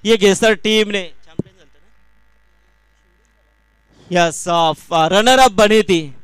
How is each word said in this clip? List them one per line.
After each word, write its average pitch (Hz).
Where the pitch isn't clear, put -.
ये 220
घेसर 202
टीम 214
ने 185
यस, 175
अ, 165
रनर 202
अप 254
बनी 214
थी। 156